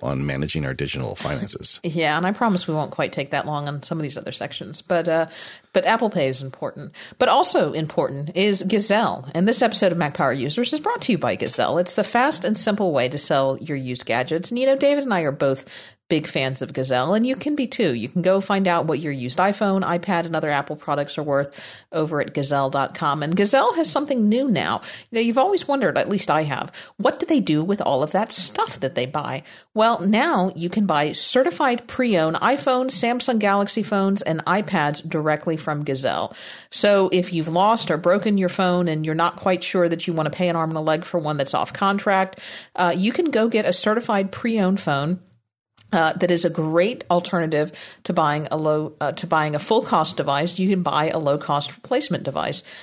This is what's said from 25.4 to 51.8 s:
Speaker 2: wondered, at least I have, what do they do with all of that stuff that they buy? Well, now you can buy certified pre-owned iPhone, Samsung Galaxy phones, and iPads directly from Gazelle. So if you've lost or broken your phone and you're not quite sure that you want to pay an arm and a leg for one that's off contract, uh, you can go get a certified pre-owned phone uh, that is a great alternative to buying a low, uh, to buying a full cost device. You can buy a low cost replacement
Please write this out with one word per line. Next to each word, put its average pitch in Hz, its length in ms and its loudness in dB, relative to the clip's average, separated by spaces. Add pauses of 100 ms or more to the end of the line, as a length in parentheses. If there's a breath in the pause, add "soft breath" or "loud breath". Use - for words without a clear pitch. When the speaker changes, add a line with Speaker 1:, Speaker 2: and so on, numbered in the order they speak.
Speaker 2:
wondered, 247 320 2
at - 100 0
least 190 220 0
I 156 140 2
have, - 260 -6 (260 loud breath)
what 254 220 0
do 349 80 -4
they 302 120 4
do 156 240 2
with 196 160 -2
all 135 220 0
of 151 120 0
that 202 180 0
stuff - 480 -2
that 170 160 -4
they 123 100 0
buy? 135 380 -6 (320 loud breath)
Well, 220 240 4
now 214 560 2
you 170 120 -4
can 202 200 2
buy 151 240 2
certified - 760 0
pre-owned 170 500 2
iPhone, 254 500 2
Samsung 240 500 0
Galaxy 202 460 2
phones, 196 400 0
and 160 220 -2
iPads 156 640 0
directly 156 500 0
from 147 260 -4
Gazelle. 123 520 -2 (360 loud breath)
So 202 420 4
if 180 180 2
you've 160 180 -2
lost 202 420 2
or 151 60 2
broken 196 420 2
your 180 100 2
phone 180 380 2
and 156 180 -2
you're 156 80 -2
not 165 220 0
quite 180 280 0
sure 175 240 2
that 165 200 -2
you 175 60 0
want 156 120 0
to 151 100 -4
pay 180 140 0
an 170 60 0
arm 160 160 0
and 160 60 -4
a 156 40 -2
leg 156 240 0
for 175 140 -2
one 151 180 -2
that's 139 160 -2
off - 180 0
contract, 196 680 0 (360 loud breath)
uh, 175 220 2
you 202 140 2
can 330 180 0
go 233 180 2
get 226 200 2
a 180 60 4
certified 208 580 0
pre-owned 202 480 2
phone 151 400 -2 (720)
uh, 160 220 4
that 180 180 2
is 170 140 2
a - 40 2
great 170 600 0
alternative 170 640 0 (320 loud breath)
to 180 100 -2
buying 151 380 2
a 151 60 -2
low, 151 440 0
uh, 143 120 -2
to - 140 -10
buying 151 280 2
a 147 40 -2
full 220 220 2
cost - 360 0
device. 147 420 0
You 190 100 2
can 185 140 2
buy 156 260 0
a - 100 -2
low 147 180 2
cost 147 380 -2
replacement - 480 -2